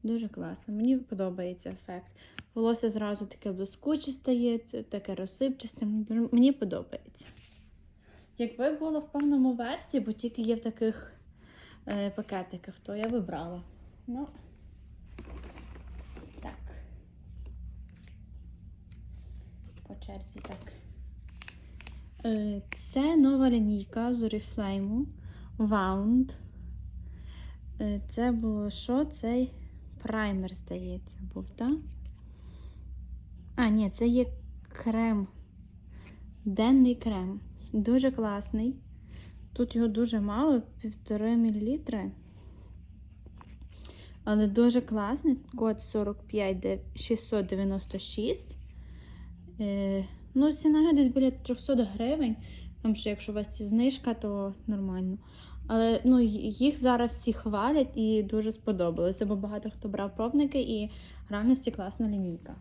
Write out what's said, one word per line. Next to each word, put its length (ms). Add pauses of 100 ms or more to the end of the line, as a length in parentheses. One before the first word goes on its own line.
Дуже 240
класно, 460
мені 240
подобається 720
ефект. 420 (420)
Волосся 360
зразу 360
таке 260
блискуче 600
стає, 460
це 240
таке 320
розсипчасте. 720 (460)
Мені 200
подобається. 720 (1120)
Якби 320
було 300
в 120
повному 400
версії, 480
бо 120
тільки 300
є 120
в 60
таких, 520 (760)
е, 220
пакетиках, 720
то 140
я 120
би 120
брала. 420 (440)
Ну, 220 (2250)
так. 160 (3250)
По 60
черзі, 460
так. 320 (1500)
Е, 380 (140)
це 400
нова 340
лінійка 640
з 80
Oriflame. 840 (540)
Wound. 760 (1500)
Е, 280
це 240
було 380
що? 340
Цей 480 (520)
праймер, 500
здається, 640 (160)
був, 160
так? 280 (1800)
А, 120
ні, 220
це 160
є 200 (420)
крем. 600 (1160)
Денний 500
крем. 460 (320)
Дуже 380
класний. 640 (800)
Тут 240
його 120
дуже 320
мало, 420 (180)
півтори 560
мілілітри. 720 (2250)
Але 220
дуже 340
класний. 560 (200)
Код 240
сорок 460
п'ять 520 (160)
шістсот 520
дев'яносто 520
шість. 580 (1040)
Е, 440 (300)
ну, 180
ціна 400
десь 200
біля 180
трьохсот 500
гривень. 560 (460)
Там 140
ще, 140
якщо 220
у 20
вас 260
є 60
знижка, 480
то 400 (120)
нормально. 520 (480)
Але, 380
ну, 160
й-, 300
їх 300
зараз 300
всі 220
хвалять 640
і 260
дуже 300
сподобалося, 760
бо 100
багато 340
хто 180
брав 280
пробники 460
і 240 (420)
в 40
реальності 380
класна 380
лінійка. 520